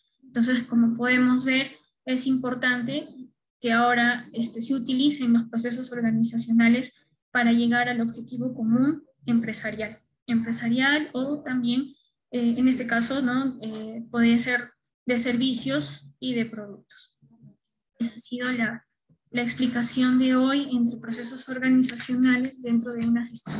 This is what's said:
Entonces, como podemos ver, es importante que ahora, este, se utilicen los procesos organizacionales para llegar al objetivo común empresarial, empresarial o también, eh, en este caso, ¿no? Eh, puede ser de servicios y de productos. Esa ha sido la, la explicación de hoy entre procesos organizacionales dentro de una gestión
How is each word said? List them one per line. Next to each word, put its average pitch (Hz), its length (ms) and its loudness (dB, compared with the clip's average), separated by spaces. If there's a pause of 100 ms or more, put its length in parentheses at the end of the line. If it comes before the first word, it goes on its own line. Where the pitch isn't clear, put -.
(240)
Entonces, 240 400 0
como 233 340 2
podemos 254 480 2
ver, 262 240 0 (360)
es 254 200 -2
importante 254 840 -2 (520)
que 233 120 0
ahora, 240 640 2
este, 233 260 -4
se 233 140 -2
utilicen 262 600 2
los 233 140 4
procesos 240 440 -4
organizacionales 233 1120 2 (240)
para 233 220 2
llegar 240 380 2
al 240 120 -2
objetivo 240 540 -6
común 247 480 2 (240)
empresarial, 220 760 -4 (240)
empresarial 240 880 2
o 277 300 -4
también, 254 500 -2 (380)
eh, 240 260 2
en 254 100 4
este 254 200 0
caso, 233 340 0
¿no? 254 400 -2
Eh, 220 480 -10
puede 233 300 4
ser 247 320 -2 (340)
de 240 140 0
servicios 262 1000 -2
y 254 140 -6
de 226 120 0
productos. - 680 -16 (840)
Esa 233 160 -4
ha - 20 -12
sido 247 340 -6
la, 233 360 -4 (420)
la 240 140 -4
explicación 254 760 0
de 262 180 4
hoy 262 400 0
entre 233 220 0
procesos 240 500 -8
organizacionales 254 1160 2
dentro 233 300 0
de 233 140 -4
una 233 200 0
gestión 233 320 -10